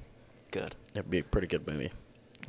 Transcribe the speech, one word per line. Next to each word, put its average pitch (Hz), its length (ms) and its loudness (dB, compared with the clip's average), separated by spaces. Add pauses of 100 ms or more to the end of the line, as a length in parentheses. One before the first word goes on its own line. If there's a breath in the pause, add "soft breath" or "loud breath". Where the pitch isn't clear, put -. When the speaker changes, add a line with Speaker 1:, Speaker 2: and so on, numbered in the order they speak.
(500)
Speaker 1:
good. - 260 -4 (200)
Speaker 2:
It'd 104 140 -2
be 90 100 6
a 76 40 0
pretty - 240 4
good 78 200 2
movie. 76 240 0 (580)